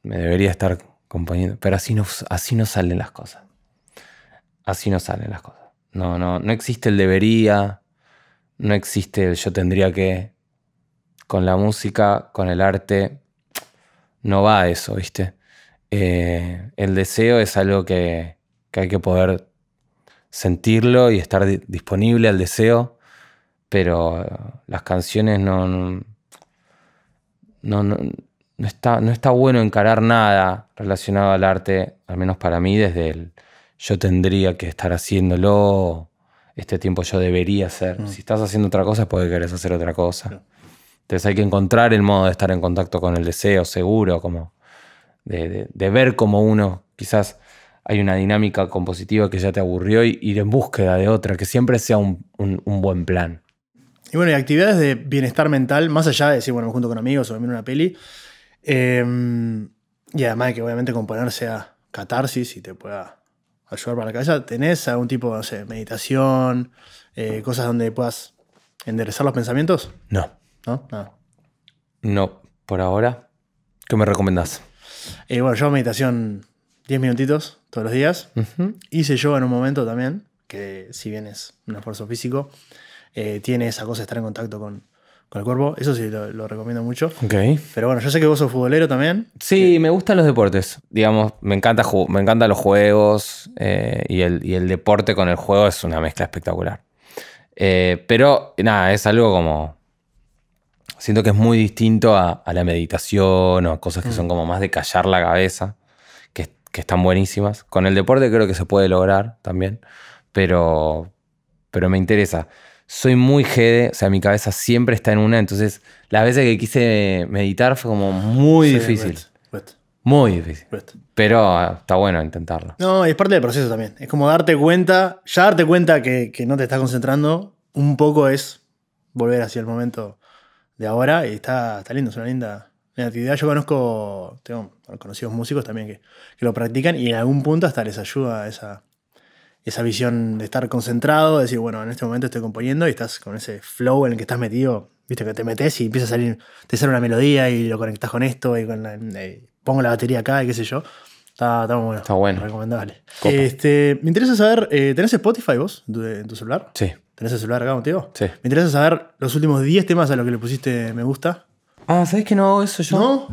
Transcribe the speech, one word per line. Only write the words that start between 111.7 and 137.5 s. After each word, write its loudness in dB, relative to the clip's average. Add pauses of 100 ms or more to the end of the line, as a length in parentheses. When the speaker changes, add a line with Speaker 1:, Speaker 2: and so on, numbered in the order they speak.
Speaker 1:
pero 0
me 2
interesa. 0 (400)
Soy 2
muy 4
jede, 4
o -14
sea, 0
mi 2
cabeza 0
siempre 0
está 0
en 4
una, 4
entonces -2 (280)
las 4
veces 4
que 4
quise 0
meditar 0
fue -6
como 0
muy 6
Speaker 2:
Sí, 6
Speaker 1:
difícil. 0
Speaker 2:
cuesta, -14 (220)
cuesta. -16 (280)
Speaker 1:
Muy 6
difícil. -6
Speaker 2:
Cuesta. -12 (200)
Speaker 1:
Pero, 4 (160)
ah, 0
está 0
bueno 2
intentarlo. -10
Speaker 2:
No, 2
y 4
es 0
parte 2
del 4
proceso 0
también. -6
Es -14
como 0
darte 4
cuenta, 2
ya 2
darte 6
cuenta 4
que, -2
que -8
no 0
te 0
estás -2
concentrando, -2 (180)
un 0
poco 4
es -2 (520)
volver 0
hacia -8
el -6
momento -8 (600)
de -8
ahora 2
y -8
está, -6
está -14
lindo, -2
es -12
una -10
linda, -10 (240)
linda -6
actividad. -4
Yo -4
conozco, -4
tengo -14 (260)
conocidos -14
músicos -6
también -10
que, -18 (360)
que -6
lo 2
practican -2
y -2
en 0
algún 0
punto 0